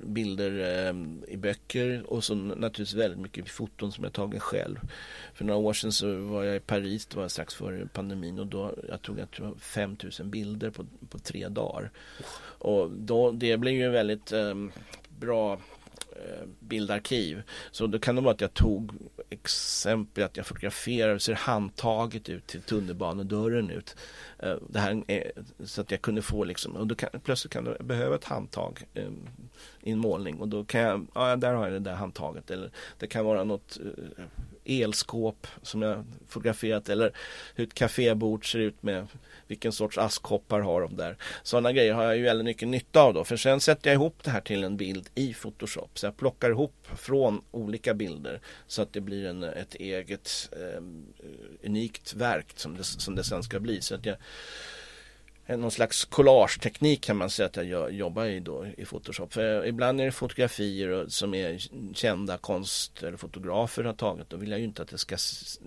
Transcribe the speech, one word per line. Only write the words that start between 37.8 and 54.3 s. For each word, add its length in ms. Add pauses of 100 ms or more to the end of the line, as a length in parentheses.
ser 80
ut, 240
med 240 (400)
vilken 240
sorts 260
askkoppar 640
har 220
de 160
där. 200 (260)
Såna 300
grejer 200
har 100
jag 140
ju 60
väldigt 220
mycket 220
nytta 340
av 120
då, 100
för 140
sen 220
sätter 300
jag 60
ihop 280
det 80
här 100
till 220
en 140
bild 380
i 180
Photoshop. 640
Så 60
jag 120
plockar 320
ihop 460
från 460 (100)
olika 420
bilder 480 (260)
så 140
att 120
det 80
blir 240
en, 180
ett 320
eget, 720 (280)
ehm, 280 (580)
unikt 500
verk 420
som 220
det, 60
som 320
det 80
sen 200
ska 160
bli. 220
Så 140
att 100
jag, 100 (1300)